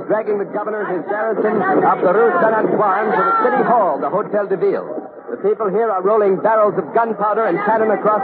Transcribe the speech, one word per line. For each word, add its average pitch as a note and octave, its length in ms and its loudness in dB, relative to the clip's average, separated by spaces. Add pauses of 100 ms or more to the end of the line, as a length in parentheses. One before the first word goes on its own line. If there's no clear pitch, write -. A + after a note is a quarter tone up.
dragging G#3+ 320 -2
the G3 60 -4
governor G#3 400 -6
and F3+ 160 -4
his - 100 -6
garrison A3 480 0
up F#3 400 2
the F#3 140 2
Rue A3+ 260 4
Saint-Antoine G#3+ 720 0
to F#3+ 140 0
the - 180 2
City A4+ 240 2
Hall, F3+ 320 2
the C#3+ 120 -4
Hotel G3+ 360 -2
de F#3 100 -2
Ville. D#3+ 300 0 (440)
The - 120 -8
people G#3 280 0
here A3 200 0
are F#3 120 -2
rolling G3+ 360 2
barrels G#3 400 2
of D#3+ 160 -4
gunpowder G#3+ 480 0
and F#3 240 0
cannon A3 240 2
across G3+ 340 0